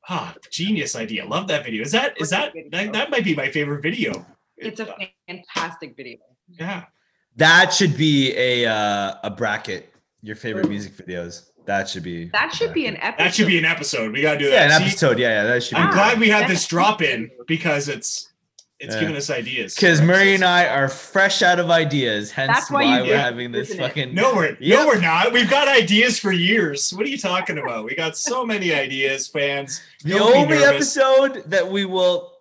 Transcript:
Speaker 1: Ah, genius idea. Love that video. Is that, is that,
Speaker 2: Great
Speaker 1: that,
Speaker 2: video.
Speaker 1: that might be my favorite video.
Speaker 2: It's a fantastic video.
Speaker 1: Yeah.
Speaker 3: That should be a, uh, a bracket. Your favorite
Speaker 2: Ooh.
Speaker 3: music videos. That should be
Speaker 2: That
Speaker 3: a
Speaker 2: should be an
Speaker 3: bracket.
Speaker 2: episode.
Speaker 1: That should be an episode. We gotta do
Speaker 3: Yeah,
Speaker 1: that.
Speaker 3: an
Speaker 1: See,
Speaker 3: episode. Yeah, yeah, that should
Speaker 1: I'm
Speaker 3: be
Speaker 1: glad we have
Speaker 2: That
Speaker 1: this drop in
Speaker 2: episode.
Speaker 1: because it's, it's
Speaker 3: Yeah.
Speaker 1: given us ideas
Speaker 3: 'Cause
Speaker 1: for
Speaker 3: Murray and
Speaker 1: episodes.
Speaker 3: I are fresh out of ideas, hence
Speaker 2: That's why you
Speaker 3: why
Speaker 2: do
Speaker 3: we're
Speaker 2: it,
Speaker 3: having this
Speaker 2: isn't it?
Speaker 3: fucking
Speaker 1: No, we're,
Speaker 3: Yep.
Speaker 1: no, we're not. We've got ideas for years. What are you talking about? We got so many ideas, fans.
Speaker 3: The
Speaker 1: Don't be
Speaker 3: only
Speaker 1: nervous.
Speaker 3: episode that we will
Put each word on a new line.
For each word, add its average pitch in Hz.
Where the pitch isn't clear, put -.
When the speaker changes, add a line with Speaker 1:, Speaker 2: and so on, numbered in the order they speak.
Speaker 1:
Ah, 143
genius 180
idea. 107
Love 165
that 147
video. 110
Is 143
that, 254
is 156
that, 277
Speaker 2:
Great 160
Speaker 1:
that, 165
Speaker 2:
video. 208
Speaker 1:
that 262
might 247
be 165
my 135
favorite 147
video. 190
Speaker 2:
It's 220
a -
fantastic -
video. 123
Speaker 1:
Yeah. 175
Speaker 3:
That 170
should 165
be 143
a, 123
uh, 104
a 104
bracket. 104
Your 107
favorite 104
Speaker 2:
Ooh. 104
Speaker 3:
music 101
videos. 87
That 98
should 90
be 85
Speaker 2:
That 277
Speaker 3:
a -
Speaker 2:
should 466
be 294
an 214
Speaker 3:
bracket. -
Speaker 2:
episode. 160
Speaker 1:
That 180
should 208
be 165
an 160
episode. 143
We 139
gotta 151
do 143
Speaker 3:
Yeah, 143
Speaker 1:
that. 147
Speaker 3:
an 156
Speaker 1:
See, 185
Speaker 3:
episode. 131
Yeah, 120
yeah, 107
that 120
should -
Speaker 1:
I'm 170
Speaker 3:
be -
Speaker 1:
glad 214
we 220
have 214
Speaker 2:
That 175
Speaker 1:
this 180
drop 175
in 123
Speaker 2:
episode. -
Speaker 1:
because 151
it's, -
it's 110
Speaker 3:
Yeah. 110
Speaker 1:
given 147
us 139
ideas 120
Speaker 3:
'Cause 170
Speaker 1:
for 151
Speaker 3:
Murray 196
and 185
Speaker 1:
episodes. 180
Speaker 3:
I 120
are 139
fresh 196
out 180
of 170
ideas, 135
hence 135
Speaker 2:
That's 269
why 277
you 285
Speaker 3:
why -
Speaker 2:
do -
Speaker 3:
we're -
Speaker 2:
it, -
Speaker 3:
having 123
this 120
Speaker 2:
isn't 185
it? 127
Speaker 3:
fucking 135
Speaker 1:
No, 233
we're, 175
Speaker 3:
Yep. 196
Speaker 1:
no, 311
we're 233
not. 175
We've 233
got 277
ideas 226
for 202
years. 175
What 202
are 285
you 269
talking 185
about? 117
We 127
got 160
so 247
many 196
ideas, 135
fans. 139
Speaker 3:
The 151
Speaker 1:
Don't 208
be 269
Speaker 3:
only 302
Speaker 1:
nervous. 285
Speaker 3:
episode 269
that 180
we 196
will 180